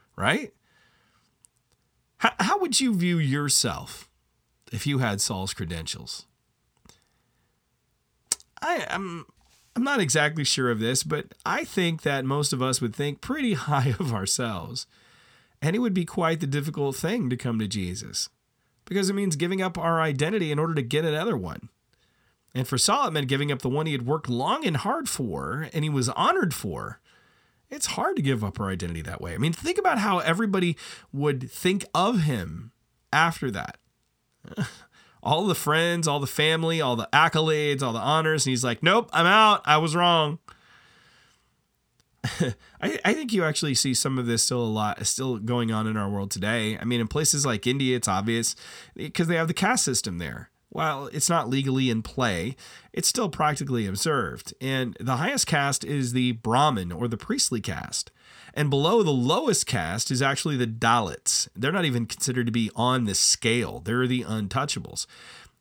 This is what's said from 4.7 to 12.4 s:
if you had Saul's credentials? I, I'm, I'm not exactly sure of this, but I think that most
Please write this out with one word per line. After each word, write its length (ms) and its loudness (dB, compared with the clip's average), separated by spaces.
if 140 -4
you 120 0
had 220 0
Saul's 340 -4
credentials? 720 -10
I, 300 -2
I'm, 340 -8
I'm 100 -2
not 160 0
exactly 440 2
sure 260 0
of 100 0
this, 220 0
but 320 -6
I 180 -2
think 380 -2
that 220 0
most 280 0